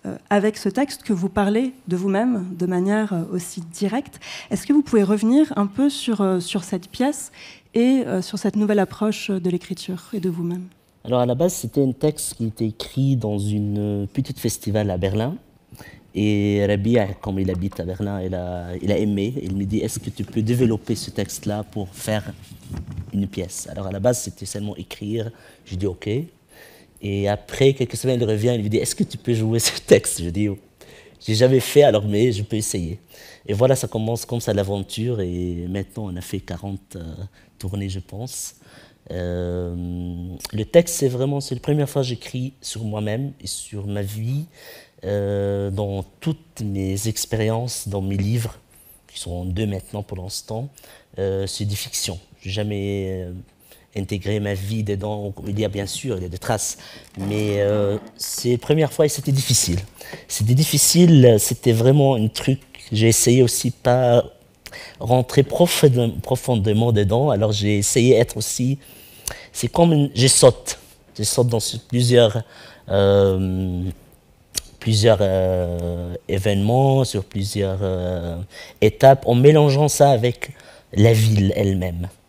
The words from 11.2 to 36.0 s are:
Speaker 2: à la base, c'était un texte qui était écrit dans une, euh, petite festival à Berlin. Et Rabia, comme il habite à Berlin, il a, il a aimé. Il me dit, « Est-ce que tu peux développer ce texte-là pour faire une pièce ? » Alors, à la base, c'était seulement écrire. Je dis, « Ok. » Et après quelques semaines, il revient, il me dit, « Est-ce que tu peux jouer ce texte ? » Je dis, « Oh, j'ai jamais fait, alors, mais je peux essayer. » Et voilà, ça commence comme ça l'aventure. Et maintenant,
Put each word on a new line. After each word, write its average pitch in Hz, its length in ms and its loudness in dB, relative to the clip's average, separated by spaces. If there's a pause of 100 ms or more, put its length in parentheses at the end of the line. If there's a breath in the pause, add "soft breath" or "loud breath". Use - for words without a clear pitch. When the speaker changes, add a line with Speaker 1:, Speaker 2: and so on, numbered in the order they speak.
Speaker 2:
à 120 40 2
la 120 100 0
base, 170 180 0
c'était 139 300 -2
un 131 80 0
texte - 440 -4
qui 117 120 -4
était 110 200 -4
écrit 131 480 -2
dans 107 240 -2
une, 104 400 -2
euh, 104 320 -2
petite - 280 -6
festival 107 500 -2
à 87 80 -2
Berlin. 107 380 -2 (800 loud breath)
Et 101 520 0
Rabia, 104 400 2 (140)
comme 95 180 -4
il 95 120 0
habite 90 280 -6
à 87 40 -6
Berlin, 95 380 -6
il 92 120 -6
a, 90 480 -8
il 98 100 -2
a 92 60 2
aimé. 104 460 -2
Il 95 120 -6
me 98 100 -2
dit, « 101 200 -4
Est-ce - 140 -8
que - 100 -10
tu - 140 -8
peux - 180 -4
développer 113 540 0
ce - 160 -12
texte-là 104 520 -6
pour 101 260 -10
faire 104 440 -6 (800)
une 101 140 -2
pièce ? » - 440 -10
Alors, 98 160 -10
à 92 40 -8
la 98 80 -8
base, 120 220 0
c'était - 260 -12
seulement 104 280 -8
écrire. 107 540 -8 (360 loud breath)
Je 95 100 -12
dis, « 92 100 -4 (100)
Ok. » - 140 -8 (960 loud breath)
Et 101 260 -2
après 135 440 2
quelques 127 220 -4
semaines, 123 240 -2
il 117 80 0
revient, 110 280 0
il 107 80 -2
me 107 60 -2
dit, « 110 140 0
Est-ce - 120 -4
que - 80 -2
tu - 140 -6
peux 120 180 -2
jouer 110 240 0
ce - 200 -2
texte ? » - 440 4
Je 85 60 -4
dis, « 101 200 -2
Oh, 95 80 -6 (680 loud breath)
j'ai 110 120 -2
jamais 127 240 6
fait, 147 240 6
alors, 107 220 4
mais 107 260 2
je 104 100 -4
peux 107 160 -4
essayer. » 95 420 -6 (480 loud breath)
Et 104 60 -4
voilà, 131 220 4
ça 127 120 -4
commence 110 380 -4
comme 120 160 -4
ça 110 120 -2
l'aventure. 101 680 -4
Et 87 480 -4
maintenant, 98 420 -6